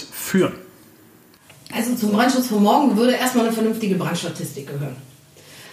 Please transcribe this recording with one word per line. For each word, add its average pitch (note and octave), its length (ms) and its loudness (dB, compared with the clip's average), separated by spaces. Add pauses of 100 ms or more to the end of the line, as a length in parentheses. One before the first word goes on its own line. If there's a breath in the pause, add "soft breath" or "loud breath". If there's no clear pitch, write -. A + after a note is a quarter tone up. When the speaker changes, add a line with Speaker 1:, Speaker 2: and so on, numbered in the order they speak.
(120)
Speaker 1:
führen? - 420 0 (1200)
Speaker 2:
Also A#3+ 220 -2
zum G#3 160 0
Brandschutz B3+ 360 2
von G#3 160 2
morgen A#3 340 4
würde B3 160 4
erstmal A#3+ 320 0
eine G#3+ 80 0
vernünftige A3 420 0
Brandstatistik - 720 -6
gehören. C#3+ 280 -8 (760 loud breath)